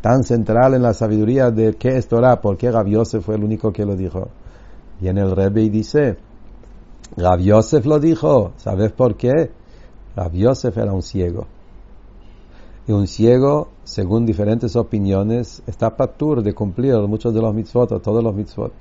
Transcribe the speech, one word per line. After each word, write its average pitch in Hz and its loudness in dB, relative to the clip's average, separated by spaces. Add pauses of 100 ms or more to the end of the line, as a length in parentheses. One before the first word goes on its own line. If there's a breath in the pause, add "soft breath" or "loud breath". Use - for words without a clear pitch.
tan 123 2
central 120 2
en 127 2
la 117 2
sabiduría 110 2
de 110 2
qué 131 0
es 120 -2
Torah, 117 4
¿por 98 -2
qué 123 0
Rav 110 0
Yosef 107 0
fue 107 -4
el 104 -2
único 107 -2
que 104 -4
lo 101 -2
dijo? 92 -6 (720 soft breath)
Viene 92 0
el 95 2
Rebbe 98 2
y 110 2
dice, 107 0 (960)
Rav 90 2
Yosef 110 4
lo 151 2
dijo, 147 2
¿sabes 104 -2
por 123 0
qué? 135 0 (640 soft breath)
Rav 90 -6
Yosef 113 0
era 110 -2
un 92 -2
ciego. 87 -4 (1400 soft breath)
Y 110 -2
un 101 2
ciego, 127 2 (140)
según 104 -2
diferentes 110 -2
opiniones, 107 -2
está - -4
patur 135 -2
de 101 0
cumplir 113 -2 (140)
muchos 110 -2
de 110 2
los 113 0
mitzvot, 113 0
o 101 -2
todos 110 0
los 110 -2
mitzvot. 107 -8